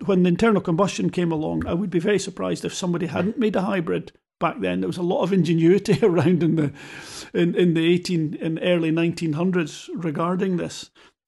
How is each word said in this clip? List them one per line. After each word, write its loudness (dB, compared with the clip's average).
when 4
the 6
internal 4
combustion 0
came 0
along, -4
I -2
would -2
be 0
very 2
surprised -6
if -6
somebody -4
hadn't -4
made 0
a 0
hybrid -2
back -2
then. -2
There -2
was -4
a -6
lot 0
of 0
ingenuity 4
<laughs> 2
around 4
in 2
the, 0
in, 2
in 4
the 2
eighteen, 0
in -4
early 2
nineteen 0
hundreds -2
regarding -2
this. -6